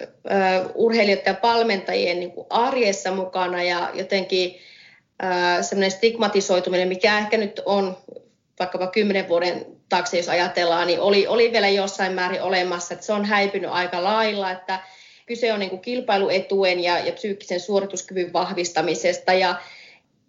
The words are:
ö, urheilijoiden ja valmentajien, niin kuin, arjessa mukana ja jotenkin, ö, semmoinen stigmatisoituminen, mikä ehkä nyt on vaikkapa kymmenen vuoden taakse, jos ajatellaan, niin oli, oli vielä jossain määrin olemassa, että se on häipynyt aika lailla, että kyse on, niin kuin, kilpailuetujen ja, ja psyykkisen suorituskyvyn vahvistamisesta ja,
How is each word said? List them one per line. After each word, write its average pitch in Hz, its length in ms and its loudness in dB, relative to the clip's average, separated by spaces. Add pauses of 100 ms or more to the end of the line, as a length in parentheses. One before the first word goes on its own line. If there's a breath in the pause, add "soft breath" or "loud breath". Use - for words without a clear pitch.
(120)
ö, 185 640 0
urheilijoiden 208 580 2
ja - 100 -4
valmentajien, 196 760 2
niin 180 120 -6
kuin, - 180 -16
arjessa 226 640 0
mukana 185 520 -2
ja 175 300 0
jotenkin, 185 600 -2 (680 loud breath)
ö, 180 400 0
semmoinen 196 280 0
stigmatisoituminen, 196 960 2
mikä 208 300 2
ehkä 214 200 0
nyt 208 280 -4
on 196 320 0 (640)
vaikkapa 185 280 -2
kymmenen 202 400 0
vuoden 170 380 0 (240)
taakse, 175 280 0
jos 170 120 0
ajatellaan, 175 580 2
niin 170 120 2
oli, 202 280 4
oli 233 240 4
vielä 202 180 2
jossain 196 440 0
määrin 185 280 -2
olemassa, 180 520 -2
että 175 120 -12
se 220 80 -2
on 208 120 0
häipynyt 196 480 0
aika 175 300 -2
lailla, 208 480 0
että 185 280 -6 (460 loud breath)
kyse 233 280 -2
on, 208 60 -2
niin 196 100 -4
kuin, 185 120 -8
kilpailuetujen 196 960 0
ja, 175 200 2
ja 170 140 -2
psyykkisen 196 460 -6
suorituskyvyn 190 760 -2
vahvistamisesta 175 1000 0
ja, 185 220 2 (720 loud breath)